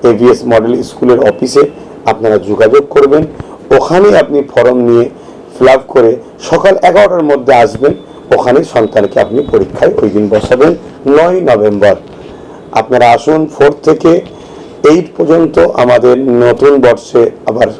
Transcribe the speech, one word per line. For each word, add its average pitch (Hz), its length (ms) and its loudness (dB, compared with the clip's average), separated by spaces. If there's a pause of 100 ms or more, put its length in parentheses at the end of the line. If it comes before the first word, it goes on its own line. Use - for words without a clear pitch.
এবিএস 120 320 0 (100)
মডেল 113 220 0 (160)
স্কুলের - 320 0 (100)
অফিসে 131 320 -2 (480)
আপনারা 110 260 -2 (120)
যোগাযোগ 110 360 2 (120)
করবেন, 139 280 2 (520)
ওখানে 185 320 2 (140)
আপনি 147 160 -2 (140)
ফর্ম 123 260 0 (100)
নিয়ে 117 160 2 (500)
ফিল 127 200 2
আপ 131 80 -2 (120)
করে 113 160 4 (380)
সকাল 180 260 0 (140)
এগারোটার 180 420 0
মধ্যে 131 220 0 (120)
আসবেন। 110 280 0 (420)
ওখানে 123 260 0 (120)
সন্তানকে 107 520 -2
আপনি 110 140 -6 (140)
পরীক্ষায় - 480 -2
ওই 110 140 0
দিন 104 100 0 (100)
বসাবেন, 127 380 0 (440)
নয় 175 220 2 (120)
নভেম্বর। 104 460 2 (840)
আপনারা 120 260 0 (100)
আসুন, 156 240 -2 (140)
ফোর 143 180 2 (140)
থেকে 160 240 2 (800)
এইট 165 160 0 (100)
পর্যন্ত 165 400 0 (260)
আমাদের 123 340 2 (280)
নতুন 123 280 2 (120)
বর্ষে 120 380 0 (280)
আবার 110 180 -2 (120)